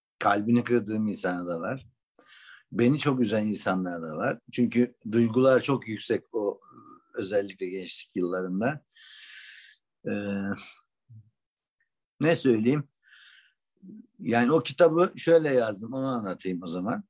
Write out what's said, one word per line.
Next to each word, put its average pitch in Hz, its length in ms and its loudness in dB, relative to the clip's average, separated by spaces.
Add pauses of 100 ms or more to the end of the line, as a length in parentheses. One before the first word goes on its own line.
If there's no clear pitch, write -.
(200)
Kalbini 107 440 2
kırdığım 110 440 0
insanlar 90 480 -4
da 82 60 -6
var. 123 260 -8 (840)
Beni 120 280 4
çok 135 200 0
üzen 107 260 0
insanlar 95 560 -2
da 80 160 -8
var. 135 220 -4 (120)
Çünkü 120 420 2 (180)
duygular 120 480 4
çok 123 280 -2
yüksek 107 360 -4 (120)
o, 101 260 -4 (540)
özellikle 98 540 -4
gençlik - 460 -12
yıllarında. 92 720 -4 (1200)
Ee, 104 40 -4 (2000)
ne 165 140 4
söyleyeyim? 131 480 2 (1400)
Yani 120 320 2
o 160 120 6
kitabı 170 540 4
şöyle 160 360 4
yazdım, 113 400 -2
onu 135 140 -4
anlatayım 92 560 -6
o 90 40 -10
zaman. 98 420 -4